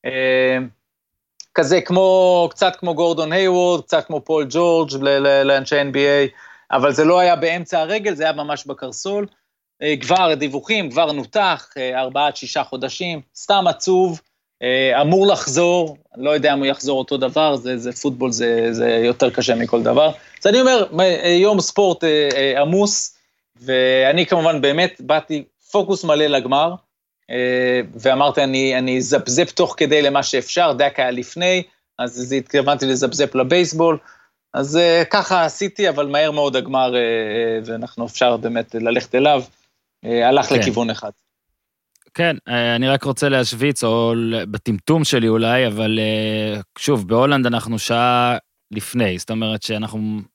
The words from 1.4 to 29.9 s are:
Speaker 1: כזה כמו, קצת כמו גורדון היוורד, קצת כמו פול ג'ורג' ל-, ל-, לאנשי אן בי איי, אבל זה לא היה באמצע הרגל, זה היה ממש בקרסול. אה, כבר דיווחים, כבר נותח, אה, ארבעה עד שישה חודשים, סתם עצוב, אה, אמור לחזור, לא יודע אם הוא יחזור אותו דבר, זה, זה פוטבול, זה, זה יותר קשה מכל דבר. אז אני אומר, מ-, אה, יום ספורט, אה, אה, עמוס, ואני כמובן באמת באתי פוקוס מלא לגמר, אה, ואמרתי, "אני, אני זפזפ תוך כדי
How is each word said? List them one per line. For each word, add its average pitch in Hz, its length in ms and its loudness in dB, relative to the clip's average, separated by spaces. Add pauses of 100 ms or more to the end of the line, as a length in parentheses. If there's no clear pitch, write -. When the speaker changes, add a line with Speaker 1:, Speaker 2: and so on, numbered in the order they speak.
Speaker 1:
כזה 165 280 2
כמו, 185 720 4
קצת 185 240 0
כמו 175 180 -4
גורדון 160 380 0
היוורד, 180 500 2
קצת 160 260 -2
כמו 151 140 -6
פול 151 280 -2
ג'ורג' 165 520 2
ל-, 139 80 2
ל-, 139 340 4
לאנשי 139 380 2
אן 139 100 -4
בי 143 160 2
איי, 143 200 4 (440)
אבל 135 200 2
זה 151 140 2
לא 175 140 6
היה 180 160 4
באמצע 165 440 -2
הרגל, 196 360 -2
זה 147 80 -6
היה 156 100 0
ממש 147 340 -8
בקרסול. 120 600 -8 (540)
אה, 151 200 -2
כבר 175 320 2
דיווחים, 147 560 -4
כבר 156 220 0
נותח, 160 680 -2
אה, 127 220 -4
ארבעה 131 280 -2
עד 143 80 -4
שישה 135 280 -6
חודשים, 147 580 -8 (140)
סתם 196 320 0
עצוב, 180 540 0 (420)
אה, 131 380 2
אמור 190 260 4
לחזור, 170 680 0 (200)
לא 135 140 -2
יודע 147 220 2
אם 139 40 0
הוא 139 80 -2
יחזור 135 340 -2
אותו 135 180 -4
דבר, 139 380 0
זה, 123 220 -6
זה 120 140 -8
פוטבול, 127 400 -4
זה, 117 400 0
זה 117 340 0
יותר 120 240 2
קשה 123 260 0
מכל 117 280 0
דבר. 139 280 2 (280)
אז - 80 0
אני 226 140 4
אומר, 254 300 4
מ-, 156 100 -4
אה, 175 280 2
יום 190 320 4
ספורט, 185 420 0
אה, 151 320 2
אה, 135 260 0
עמוס, 196 560 0 (440)
ואני 131 640 2
כמובן 160 360 0
באמת 156 400 0
באתי 151 420 -4 (280)
פוקוס 196 320 -2
מלא 151 220 2
לגמר, 143 500 0 (540)
אה, 127 520 0 (140)
ואמרתי, 135 480 2
"אני, 131 340 0
אני 127 240 -2
זפזפ 139 500 0
תוך - 260 0
כדי 151 240 2